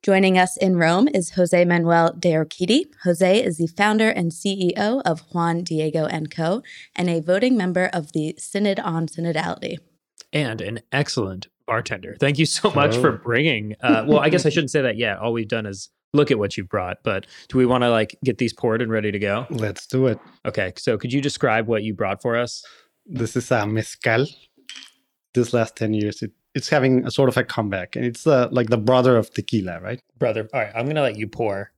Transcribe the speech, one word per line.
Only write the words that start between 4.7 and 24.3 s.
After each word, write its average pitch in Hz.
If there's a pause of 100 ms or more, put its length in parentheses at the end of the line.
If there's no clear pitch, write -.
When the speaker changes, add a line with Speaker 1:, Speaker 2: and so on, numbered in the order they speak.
Speaker 1:
O 214
of 170 (120)
Juan 170
Diego 156
and 151
Co. 175 (340)
and 180
a 165
voting 202
member 180
of 165
the 156
Synod 202
on 165
Synodality. 170 (540)
Speaker 2:
And 117
an 107 (100)
excellent 104 (180)
bartender. 110
Thank 143
you 160
so -
much 143
for 127
Speaker 3:
Oh. 107
Speaker 2:
bringing, 117
uh, 113
well, 151
I 143
guess 165
I 156
Speaker 3:
<laughs> 131
Speaker 2:
shouldn't 151
say 151
that 117
yet. 110
All 113
we've 113
done 110
is 98 (240)
look 143
at 123
what 101
you've 95
brought, 92
but 98 (240)
do -
we 131
wanna, 123
like, 110
get 123
these 120
poured 117
and 113
ready 107
to 104
go? 104
Speaker 3:
Let's 110
do 131
it. 117 (260)
Speaker 2:
Okay, 98
so 110
could 123
you 135
describe 117
what 113
you 107
brought 101
for 117
us? 120 (440)
Speaker 3:
This 117
is 123
a 110
mezcal. 113 (1040)